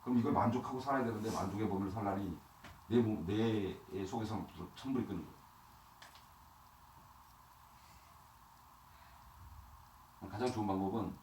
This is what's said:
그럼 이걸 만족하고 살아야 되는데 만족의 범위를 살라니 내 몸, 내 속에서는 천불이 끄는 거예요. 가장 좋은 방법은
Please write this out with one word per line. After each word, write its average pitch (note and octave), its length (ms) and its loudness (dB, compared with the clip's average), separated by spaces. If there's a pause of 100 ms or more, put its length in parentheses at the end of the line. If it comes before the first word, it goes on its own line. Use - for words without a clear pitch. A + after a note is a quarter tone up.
그럼 B2 160 4
이걸 A2+ 140 4
만족하고 B2 480 4
살아야 C3 240 2
되는데 A2 260 -2
만족의 G2 380 0
범위를 F#2+ 240 0
살라니 G2+ 440 -2 (520)
내 A#2 120 6
몸, G#2+ 260 2
내 G#2 500 2 (280)
속에서는 G#2+ 420 -4 (280)
천불이 B2 320 0
끄는 E2+ 180 -4
거예요. - 120 -16 (4000)
가장 A#2 200 0
좋은 A2 160 0
방법은 G2 560 0